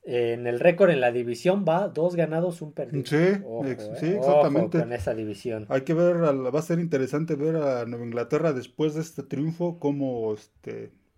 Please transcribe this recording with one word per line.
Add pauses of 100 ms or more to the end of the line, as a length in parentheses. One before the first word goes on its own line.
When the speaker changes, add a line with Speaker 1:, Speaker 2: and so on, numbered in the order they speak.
Speaker 1:
en
el
récord
en
la
división
va
dos
ganados,
un
perdido.
Speaker 2:
Sí,
Speaker 1:
Ojo,
Speaker 2:
ex-,
Speaker 1:
eh,
Speaker 2:
sí,
Speaker 1:
ojo
Speaker 2:
exactamente.
Speaker 1:
con
esa
división.
Speaker 2:
Hay
que
ver,
al-,
va
a
ser
interesante
ver
a
Nueva
Inglaterra
después
de
este
triunfo,
cómo,
este, (260)